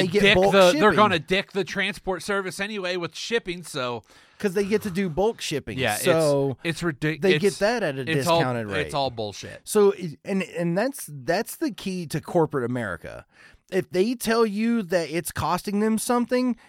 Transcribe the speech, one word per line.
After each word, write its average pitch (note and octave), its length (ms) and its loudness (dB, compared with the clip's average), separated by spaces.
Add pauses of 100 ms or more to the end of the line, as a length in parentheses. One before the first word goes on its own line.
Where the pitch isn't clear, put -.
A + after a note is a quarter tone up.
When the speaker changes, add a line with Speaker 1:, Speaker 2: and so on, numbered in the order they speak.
Speaker 1:
they - 60 2
get F#3+ 140 2
Speaker 2:
dick G3 120 8
Speaker 1:
bulk F#3+ 180 6
Speaker 2:
the, G3 60 6
they're F#3 140 8
Speaker 1:
shipping. D#4 240 4
Speaker 2:
gonna G3 240 4
dick F#3 320 -2
the G3 120 -2
transport F#3+ 600 -6
service G3 360 -4
anyway G3 360 -4
with E3+ 180 -6
shipping, G3 480 -6
so B2 400 -6 (380)
Speaker 1:
'Cause G3 140 -2
they G3+ 100 2
get G#3 180 0
to G#3 80 -6
do F#3+ 200 0
bulk F#3+ 300 -2
shipping, B2 380 -6
Speaker 2:
Yeah, A#2 160 0
it's, - 100 -4
Speaker 1:
so C#3+ 600 2
Speaker 2:
it's E3 180 -4
ridic-, D#3 380 -4
Speaker 1:
they F#3 180 4
get E3 100 0
Speaker 2:
it's, - 100 0
Speaker 1:
that A3 240 0
at D3 140 -2
a C3+ 40 -6 (100)
Speaker 2:
it's C#3+ 160 0
all, E3+ 120 4
Speaker 1:
discounted B2 300 0
rate. G2+ 180 -4
Speaker 2:
it's D3+ 80 -8
all C3+ 160 -2
bullshit. G#2+ 540 -10
Speaker 1:
So, G3+ 280 6 (320)
and, F#3+ 180 -2
and E3+ 360 -2
that's, C4 340 -4
that's D#3 440 -4
the D#4+ 140 -2
key F#3 360 -8
to D3 160 -4
corporate D3 460 0
America. G#2+ 580 -8 (440)
If F#3 200 -2
they G3+ 240 2
tell A3+ 320 2
you A3+ 380 0
that E3 260 0
it's E3 200 -4
costing F3+ 500 -2
them A3 180 0
something, A#3+ 580 0 (120)